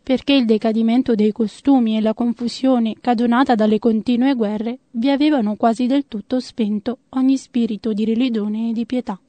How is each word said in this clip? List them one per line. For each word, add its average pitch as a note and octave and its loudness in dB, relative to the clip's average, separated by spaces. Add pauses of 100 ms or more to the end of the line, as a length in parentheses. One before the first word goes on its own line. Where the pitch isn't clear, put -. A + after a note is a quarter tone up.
perché C4+ 0
il C4+ 4
decadimento A3+ 2
dei G#3+ 2
costumi A3+ 0
e A3 0
la G#3+ 0
confusione A#3+ -2
cagionata A#3+ 2
dalle G#3+ 2
continue A#3+ 0
guerre A3 -4 (140)
vi B3 -2
avevano C4+ 2
quasi A#3 0
del C4+ 0
tutto A3+ -6
spento A3+ -4 (120)
ogni C4 2
spirito A3+ -4
di G#3+ -2
religione A3+ -2
e - -4
di A3+ -4
pietà. G#3 -6 (100)